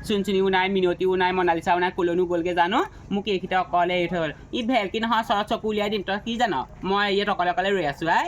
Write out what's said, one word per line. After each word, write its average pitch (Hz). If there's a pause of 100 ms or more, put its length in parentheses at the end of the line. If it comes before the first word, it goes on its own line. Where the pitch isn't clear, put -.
চুনচুনিও 196
নাই, 185
মিনতিও 185
নাই, 180
মনালিছাও 175
নাই, 180
ক'লৈনো 175
গ'লগৈ 175
জানো? 175 (320)
মোক 196
এইখিনিতে 185
অকলে 175
এৰি 175
থৈ 180
গ'ল। 156 (200)
ই 247
ভেলকি 220
নহয়, 226
ওচৰত 208
চকু 220
উলিয়াই 208
দিম। 208
তই 196
কি 226
জান? 220 (280)
মই 202
ইয়াত 202
অকলে 175
অকলে 180
ৰৈ 185
আছো, 143
আই। 220